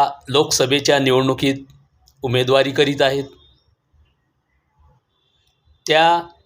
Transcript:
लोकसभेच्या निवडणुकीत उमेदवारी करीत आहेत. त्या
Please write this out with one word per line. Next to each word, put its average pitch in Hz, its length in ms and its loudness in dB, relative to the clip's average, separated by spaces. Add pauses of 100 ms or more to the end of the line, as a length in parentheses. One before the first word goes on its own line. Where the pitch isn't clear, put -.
(300)
लोकसभेच्या 143 680 0
निवडणुकीत 131 640 -2 (600)
उमेदवारी 131 480 0
करीत 143 300 0
आहेत. 139 240 -2 (2500)
त्या 165 360 2 (240)